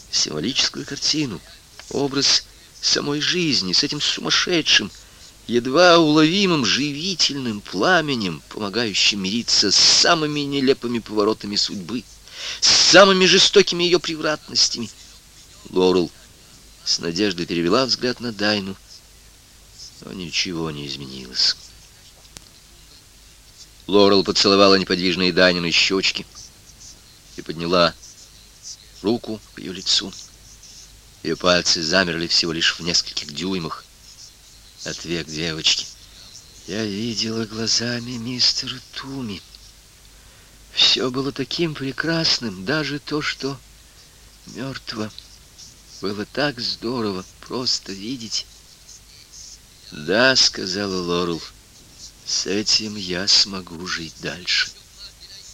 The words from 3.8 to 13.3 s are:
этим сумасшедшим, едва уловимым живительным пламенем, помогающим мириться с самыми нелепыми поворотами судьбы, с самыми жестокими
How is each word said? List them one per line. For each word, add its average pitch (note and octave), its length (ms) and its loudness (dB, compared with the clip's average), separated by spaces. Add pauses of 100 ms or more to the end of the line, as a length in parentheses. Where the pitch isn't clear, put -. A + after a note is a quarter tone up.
этим D3 180 -4
сумасшедшим, - 880 0 (540)
едва C3+ 540 6
уловимым D#3+ 640 6
живительным C#3 960 -2
пламенем, A#2 880 0
помогающим G#2 720 -2
мириться A2 480 0
с F#2 60 2
самыми D3+ 640 4
нелепыми C3+ 580 0
поворотами G#2+ 580 0
судьбы, G2+ 480 -4 (580)
с - 60 2
самыми F#3+ 600 8
жестокими F3+ 560 4